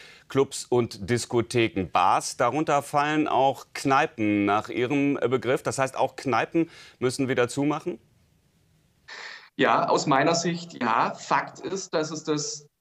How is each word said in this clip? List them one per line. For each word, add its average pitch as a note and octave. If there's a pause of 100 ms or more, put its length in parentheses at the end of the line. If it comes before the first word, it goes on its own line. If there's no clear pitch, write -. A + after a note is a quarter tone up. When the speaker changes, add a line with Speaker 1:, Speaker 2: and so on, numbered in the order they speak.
(280)
Speaker 1:
Clubs -
und A#2
Diskotheken. A#2
Bars, A#2
darunter C#3+
fallen D3
auch C3
Kneipen A2+
nach G#2
Ihrem, C#3
äh, -
Begriff. B2
Das C3
heißt, C3+
auch -
Kneipen C3 (300)
müssen B2+
wieder B2
zumachen? D3 (1600)
Speaker 2:
Ja, B2
aus -
meiner D3+
Sicht -
ja. B2
Fakt -
ist, F#3+
dass D#3+
es D#3
das, - (140)